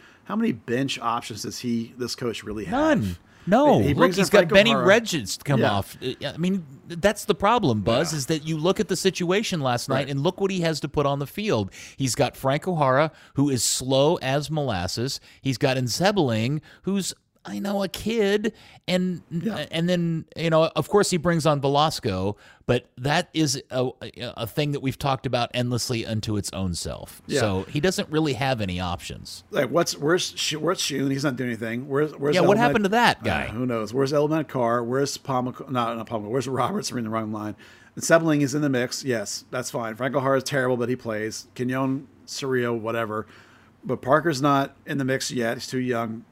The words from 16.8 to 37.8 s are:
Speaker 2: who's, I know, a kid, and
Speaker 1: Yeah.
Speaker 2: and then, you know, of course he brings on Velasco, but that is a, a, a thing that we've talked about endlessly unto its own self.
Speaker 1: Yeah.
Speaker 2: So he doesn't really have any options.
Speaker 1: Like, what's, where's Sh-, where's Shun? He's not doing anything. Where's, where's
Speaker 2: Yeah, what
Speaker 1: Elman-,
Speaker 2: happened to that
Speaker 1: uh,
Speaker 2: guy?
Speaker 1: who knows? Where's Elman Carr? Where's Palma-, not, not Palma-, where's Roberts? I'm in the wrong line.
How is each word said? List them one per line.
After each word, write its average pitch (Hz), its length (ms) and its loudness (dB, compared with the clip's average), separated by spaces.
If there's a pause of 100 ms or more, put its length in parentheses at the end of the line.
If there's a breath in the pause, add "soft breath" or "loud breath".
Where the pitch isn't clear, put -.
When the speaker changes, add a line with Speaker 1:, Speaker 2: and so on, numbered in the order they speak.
Speaker 2:
who's, 190 320 -4 (300)
I 202 140 -8
know, 202 240 -2
a 196 60 -2
kid, 214 640 0 (340 loud breath)
and 180 420 0
Speaker 1:
Yeah. 165 440 -4
Speaker 2:
and 165 160 0
then, 170 380 0 (100)
you 165 140 0
know, 160 260 4
of 156 120 -2
course 202 220 4
he 185 60 2
brings 165 280 0
on 147 160 4
Velasco, 127 760 0 (300 loud breath)
but - 300 0
that 147 380 -2
is 147 260 0 (120)
a, 127 160 0 (120)
a, 113 120 -12 (240)
a 117 100 -6
thing 147 240 -2
that 139 100 -4
we've 131 160 -2
talked 139 300 -2
about 120 260 0
endlessly 123 540 -2
unto 107 300 -2
its - 160 -4
own 92 220 -2
self. - 520 -10
Speaker 1:
Yeah. 139 140 0
Speaker 2:
So 98 280 0
he 147 120 -4
doesn't 185 300 0
really 151 240 0
have 131 260 -2
any 90 180 -2
options. - 720 -8
Speaker 1:
Like, 131 200 0
what's, 170 280 0
where's 160 380 0
Sh-, - 180 -4
where's 156 260 -2
Shun? 139 300 -2
He's 139 140 -2
not 139 100 0
doing 123 160 -4
anything. 117 380 -6
Where's, 143 240 0
where's 147 240 -2
Speaker 2:
Yeah, 180 60 4
what 202 160 6
Speaker 1:
Elman-, - 0 -
Speaker 2:
happened 226 260 4
to 190 60 0
that 226 320 4
Speaker 1:
uh, - 20 -10
Speaker 2:
guy? 78 240 0
Speaker 1:
who 120 180 -4
knows? 113 260 -2
Where's 135 200 0
Elman 151 320 0
Carr? 120 400 0
Where's 135 320 -2
Palma-, 127 360 -2 (160)
not, 117 280 -2
not 110 100 -10
Palma-, 107 220 -6
where's 123 180 -2
Roberts? 135 460 -4
I'm 127 60 -6
in 117 60 -4
the 107 60 -6
wrong 110 220 -4
line. 104 240 -6 (400 loud breath)